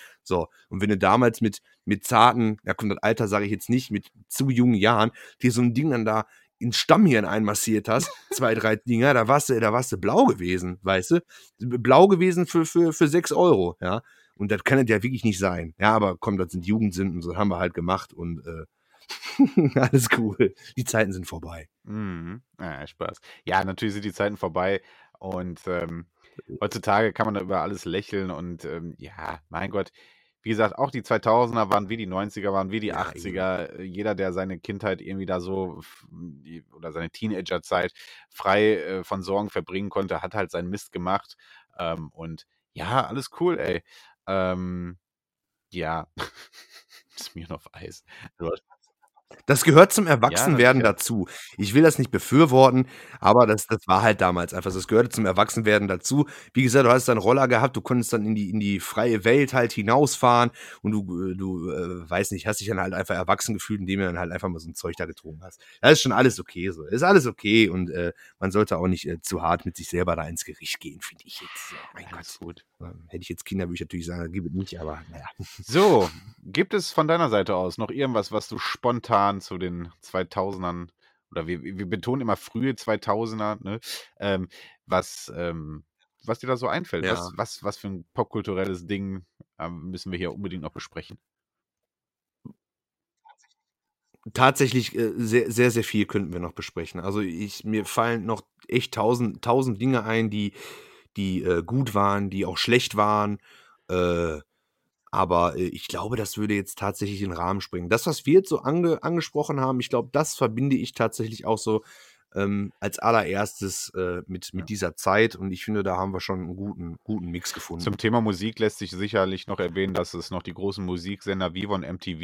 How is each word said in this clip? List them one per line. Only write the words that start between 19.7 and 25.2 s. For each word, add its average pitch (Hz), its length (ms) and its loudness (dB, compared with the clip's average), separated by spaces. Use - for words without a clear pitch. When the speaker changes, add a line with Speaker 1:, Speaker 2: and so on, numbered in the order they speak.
Speaker 1:
alles 123 280 4
cool. 107 380 0
Die 127 80 -4
Zeiten 110 260 0
sind 92 160 -8
vorbei. 82 400 -14
Speaker 2:
Mhm. 98 580 -10
Ja, 76 280 -12
Spaß. - 300 -10
Ja, 92 200 0
natürlich 98 300 -4
sind 104 120 -8
die 98 80 -6
Zeiten 104 240 -2
vorbei 92 440 -2
und, 92 480 -10